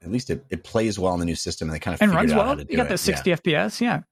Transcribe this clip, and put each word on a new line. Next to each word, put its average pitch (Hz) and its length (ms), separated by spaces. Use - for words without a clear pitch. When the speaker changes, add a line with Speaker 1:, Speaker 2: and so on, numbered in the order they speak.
Speaker 1:
at 85 100
least 123 180
it, - 200
it 87 120
plays 110 360
well 92 160
in 87 60
the 85 60
new 82 100
system, - 320
and 78 60
they 76 60
kind 92 140
of - 80
Speaker 2:
And 208 80
Speaker 1:
figured 165 200
Speaker 2:
runs - 20
Speaker 1:
out 226 60
Speaker 2:
well. 208 100
Speaker 1:
how 285 80
to - 80
do - 80
Speaker 2:
You - 40
got 240 100
Speaker 1:
it. 240 40
Speaker 2:
the 185 80
sixty 185 320
Speaker 1:
Yeah. 170 40
Speaker 2:
F - 80
P 165 120
S, 190 260
yeah. 233 200